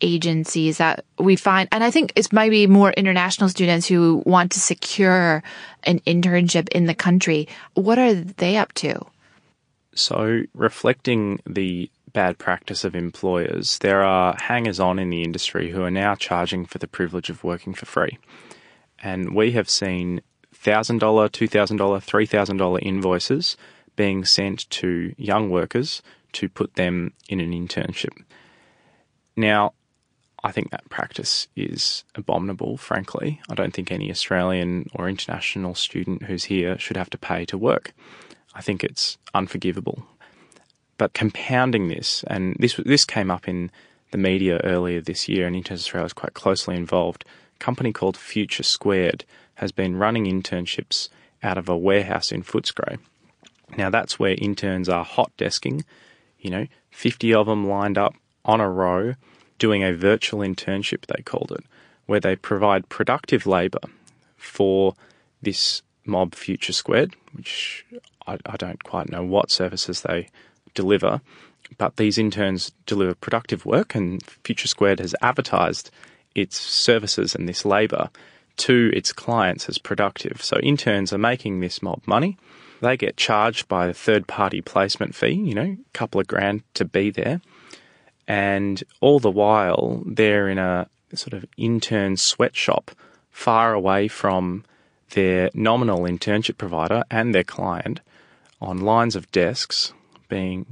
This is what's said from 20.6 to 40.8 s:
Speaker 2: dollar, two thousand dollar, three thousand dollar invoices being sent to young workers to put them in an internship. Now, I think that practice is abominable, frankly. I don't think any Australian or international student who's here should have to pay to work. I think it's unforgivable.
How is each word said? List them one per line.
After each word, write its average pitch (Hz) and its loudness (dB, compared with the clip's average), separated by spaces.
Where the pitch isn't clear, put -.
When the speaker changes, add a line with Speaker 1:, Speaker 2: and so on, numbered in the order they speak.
Speaker 2:
dollar, 110 4
two - -2
thousand 104 2
dollar, 98 0
three 107 0
thousand 101 0
dollar 90 0
invoices 95 -2
being 95 0
sent 98 0
to 87 -4
young 104 0
workers 90 -2
to 95 -4
put - -6
them 90 -2
in 95 -4
an 85 -4
internship. - -8
Now, 107 2
I 98 -4
think - -4
that - -14
practice - -6
is - -6
abominable, - -4
frankly. - -6
I - -10
don't 98 -4
think 92 -8
any 98 -6
Australian 90 -2
or 87 -6
international 92 -6
student 90 -6
who's 90 -6
here 92 -2
should - -6
have 92 -6
to - -12
pay 87 -6
to 98 -8
work. - 0
I - -16
think 98 -6
it's - -4
unforgivable. 95 -4